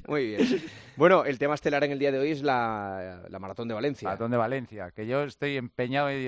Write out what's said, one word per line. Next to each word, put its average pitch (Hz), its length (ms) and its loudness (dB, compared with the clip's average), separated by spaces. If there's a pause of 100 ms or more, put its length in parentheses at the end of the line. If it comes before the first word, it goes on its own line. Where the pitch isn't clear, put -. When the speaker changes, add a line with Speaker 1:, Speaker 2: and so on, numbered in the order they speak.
Speaker 1:
Muy 143 180 0
bien. 160 360 2 (340)
Bueno, 165 280 8
el 135 140 -2
tema 143 160 2
estelar 143 300 2
en 143 80 2
el 143 80 -2
día 139 100 2
de 135 80 2
hoy 143 140 2
es 139 100 -4
la, 101 840 -2
la 95 100 -10
Maratón 98 300 -8
de 117 60 -4
Valencia. 127 340 -2
Speaker 2:
Maratón 110 240 -2
de 123 40 2
Valencia, 113 540 -2
que 107 160 -8
yo 131 160 0
estoy 143 340 -4
empeñado 131 540 -2
y, 139 60 -2 (120)